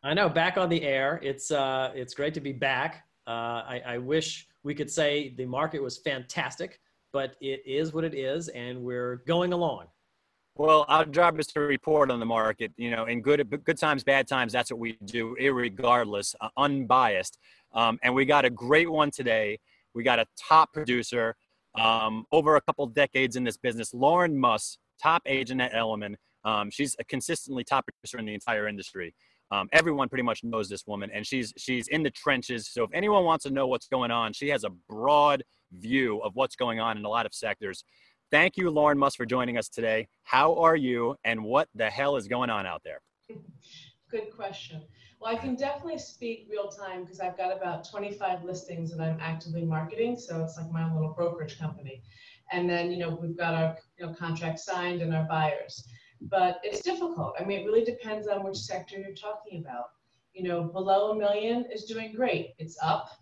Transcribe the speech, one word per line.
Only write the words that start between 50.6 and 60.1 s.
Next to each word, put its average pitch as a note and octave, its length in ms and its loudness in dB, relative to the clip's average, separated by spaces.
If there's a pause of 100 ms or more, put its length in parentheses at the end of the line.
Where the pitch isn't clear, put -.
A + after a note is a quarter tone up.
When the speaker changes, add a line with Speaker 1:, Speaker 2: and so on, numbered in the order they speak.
Speaker 3:
my D#3+ 240 -2
little D#3 200 -2
brokerage E3+ 440 -4
company. C3+ 460 -10 (480)
And F3+ 180 0
then, F3 220 0
you F3+ 60 -4
know, E3+ 120 -4
we've E3 280 -6
got E3 180 0
our, D#3+ 220 0 (200)
you F3 80 -12
know, E3 80 -10
contract E3 460 -6
signed F3 420 -4
and E3 140 0
our D#3+ 80 2
buyers. D#3 640 -2 (340)
But - 400 2
it's G#4 200 -6
difficult. E4+ 580 -4
I F3 60 -4
mean, G3 160 -4
it - 40 -8
really A3+ 200 4
depends G#3+ 420 -6
on G3 160 -2
which G3 140 -6
sector G3 420 -8
you're G3 160 -12
talking G#3 460 -12
about. A#2+ 240 -10 (480)